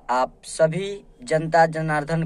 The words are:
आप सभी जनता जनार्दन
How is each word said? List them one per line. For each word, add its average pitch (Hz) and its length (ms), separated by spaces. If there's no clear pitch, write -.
आप 127 240
सभी 190 600
जनता 160 440
जनार्दन 160 600